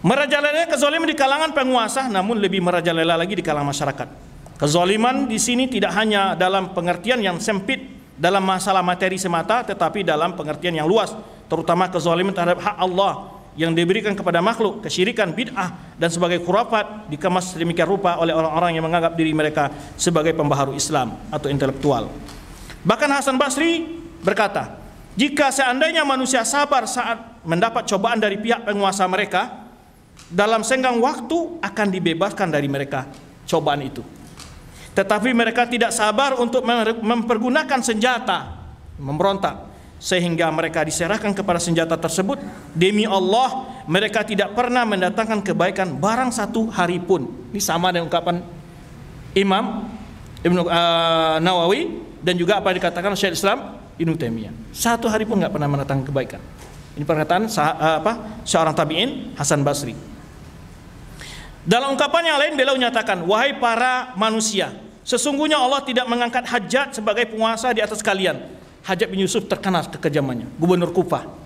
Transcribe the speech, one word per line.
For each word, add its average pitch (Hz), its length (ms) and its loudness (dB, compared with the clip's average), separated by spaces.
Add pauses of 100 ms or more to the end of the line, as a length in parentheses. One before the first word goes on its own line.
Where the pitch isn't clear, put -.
merajalela 294 640 4
kezaliman 311 400 2
di 311 80 -2
kalangan 285 320 2
penguasa, 262 560 2
namun 208 320 0
lebih 190 240 2
merajalela 170 560 2
lagi 180 160 0
di 175 80 -2
kalangan 147 320 0
masyarakat. 139 340 -4 (480)
Kezaliman 208 720 2
di 220 160 -2
sini 247 240 2
tidak 196 320 0
hanya 202 400 2
dalam 185 400 0
pengertian 175 420 0
yang 180 220 -2
sempit 214 400 -2 (320)
dalam 185 320 2
masalah 190 400 2
materi 185 320 0
semata, 185 480 0
tetapi 190 400 -2
dalam 170 320 0
pengertian 156 400 -4
yang 151 100 2
luas, 196 220 4 (400)
terutama 175 400 2
kezaliman 175 420 2
terhadap 175 300 0
hak 208 180 -4
Allah 185 540 0 (240)
yang 165 160 2
diberikan 196 420 2
kepada 170 300 2
makhluk, 220 400 0
kesyirikan, 214 480 0
bid'ah, - 640 -6
dan 165 100 0
sebagai 170 380 2
khurafat 214 640 0
dikemas 180 480 -2
sedemikian 165 320 2
rupa 185 320 2
oleh 165 100 2
orang-orang 160 460 2
yang 160 80 -2
menganggap 165 320 2
diri 160 160 2
mereka 151 400 2 (240)
sebagai 160 400 2
pembaharu 139 400 0
Islam 135 400 -2 (160)
atau 147 160 -4
intelektual. 131 580 0 (760)
Bahkan 240 240 4
Hasan 269 320 2
Basri 320 480 0 (320)
berkata, 180 580 0 (380)
"Jika 277 340 4
seandainya 294 540 2
manusia 262 400 2
sabar 285 400 2
saat 226 580 -6
mendapat 220 480 0
cobaan 220 320 2
dari 208 160 0
pihak 233 240 0
penguasa 202 440 0
mereka, 190 580 -2 (680)
dalam 214 320 2
senggang 254 400 2
waktu - 560 -2
akan 202 320 -2
dibebaskan 185 580 0
dari 143 220 2
mereka 139 340 -4 (400)
cobaan 147 400 2
itu. 123 160 -8 (920)
Tetapi 226 400 2
mereka 233 320 4
tidak 240 240 2
sabar 240 480 2
untuk 240 240 2
mem-, 226 400 0
mempergunakan 240 800 0
senjata, 220 800 0 (320)
memberontak, 156 720 -2 (320)
sehingga 170 560 0
mereka 160 320 0
diserahkan 202 480 -2
kepada 180 240 0
senjata 165 400 0
tersebut. 190 400 -2 (320)
Demi 202 320 4
Allah, 202 640 2 (240)
mereka 214 320 2
tidak 202 320 -2
pernah 240 320 2
mendatangkan 208 560 0
kebaikan 180 560 0
barang 233 320 0
satu 220 400 -2
hari 175 320 0
pun." 165 240 2 (240)
Ini 208 80 -6
sama 175 320 0
dengan 170 160 -2
ungkapan 175 320 0 (960)
Imam 202 560 0 (480)
Ibnu, 175 240 2
eh, 165 800 2
Nawawi 185 380 4 (420)
dan 180 160 0
juga 180 240 2
apa 185 80 2
yang 180 80 0
dikatakan 175 400 -2
Syekh 185 160 0
Islam 214 400 -2 (240)
Ibnu 165 160 0
Taimiyah. 113 400 -6 (160)
Satu 233 400 0
hari 214 160 0
pun 202 160 2
nggak 165 80 0
pernah 151 160 -2
mendatangkan 139 400 -2
kebaikan. 135 320 -4 (560)
Ini 147 80 -6
perkataan 170 480 0
sah-, 151 240 0
eh, 156 240 2
apa, 214 140 0 (340)
seorang 160 240 2
tabi'in, 170 640 -2
Hasan 143 320 2
Basri. 135 480 -4 (1500)
Dalam 262 320 2
ungkapan 320 320 2
yang 302 80 4
lain, 311 160 2
beliau 262 240 2
menyatakan, 220 480 0
"Wahai 220 320 2
para 240 560 2
manusia, 214 560 0 (320)
sesungguhnya 294 560 0
Allah 262 240 2
tidak 254 240 0
mengangkat 247 400 -2
Hajjaj 240 560 -2
sebagai 220 240 0
penguasa 220 480 -2
di 214 80 0
atas 214 240 -4
kalian." 190 320 0 (480)
Hajjaj 190 240 0
bin 190 160 0
Yusuf - 240 -2
terkenal 190 400 0
kekejamannya, 139 560 -2 (160)
gubernur 175 320 4
Kufah. 147 320 0 (200)